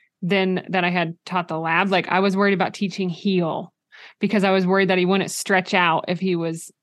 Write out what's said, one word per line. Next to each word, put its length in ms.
than 480
that 140
I 60
had 260
taught 220
the 120
lab. 300
Like, 200
I 100
was 160
worried 200
about 180
teaching 340
heel 640
because 240
I 80
was 140
worried 240
that 100
he 60
wouldn't 260
stretch 420
out 340
if 120
he 160
was, 360